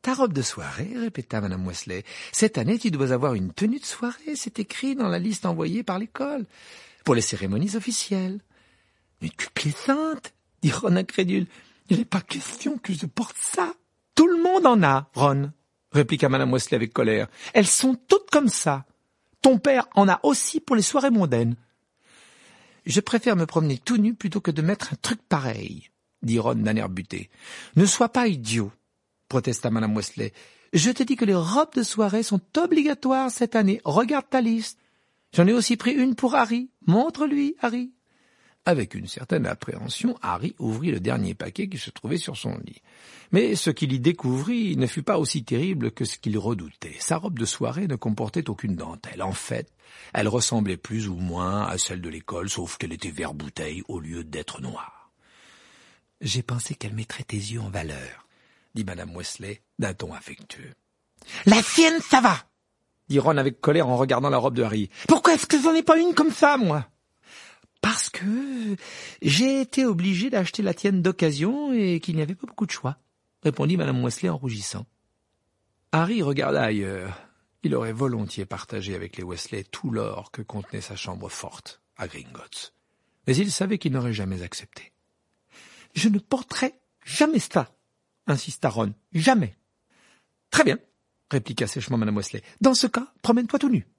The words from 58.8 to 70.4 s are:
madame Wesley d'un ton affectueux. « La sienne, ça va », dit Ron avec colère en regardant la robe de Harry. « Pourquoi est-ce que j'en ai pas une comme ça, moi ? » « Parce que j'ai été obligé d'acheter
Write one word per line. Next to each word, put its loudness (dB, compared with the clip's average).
madame -10
Wesley -12
d'un -4
ton -10
affectueux. « -18
La 8
sienne, 4
ça 6
va », 6
dit 4
Ron 4
avec 0
colère 4
en 2
regardant 2
la 2
robe 0
de 2
Harry. « -2
Pourquoi 8
est-ce 0
que 4
j'en 4
ai 4
pas 8
une 2
comme 4
ça, 4
moi ? » « 0
Parce 0
que -10
j'ai 4
été 0
obligé 2
d'acheter 0